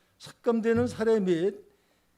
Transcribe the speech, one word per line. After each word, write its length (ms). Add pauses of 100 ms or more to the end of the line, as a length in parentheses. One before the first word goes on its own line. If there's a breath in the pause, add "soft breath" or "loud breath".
(200 soft breath)
삭감되는 680
사례 320
및 500 (480 soft breath)